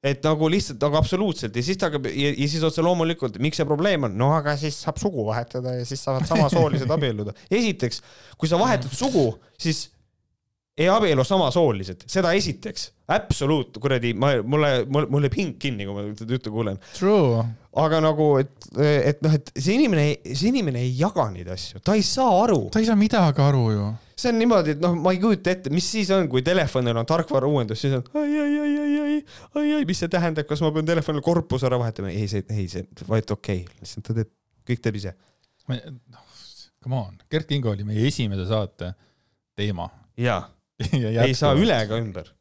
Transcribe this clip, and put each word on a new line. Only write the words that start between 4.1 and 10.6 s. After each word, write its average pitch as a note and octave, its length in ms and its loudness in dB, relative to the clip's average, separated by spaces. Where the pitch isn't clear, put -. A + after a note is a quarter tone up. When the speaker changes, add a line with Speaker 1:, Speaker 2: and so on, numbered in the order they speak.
Speaker 1:
No C3 160 2
aga D3 240 0
siis C#3+ 240 -6
saab - 180 -6
sugu B2+ 300 -2
vahetada B2 480 -4
ja B2 80 -6
siis C3+ 180 -8
saavad C3+ 240 -2
samasoolised D3+ 680 2
Speaker 2:
<laughs> D#3+ 40 2
Speaker 1:
abielluda. G#2+ 400 -2
Esiteks, G3 540 -2
kui - 160 -4
sa E3+ 100 2
vahetad D#3+ 380 0
sugu, A3+ 320 2
siis - 340 -4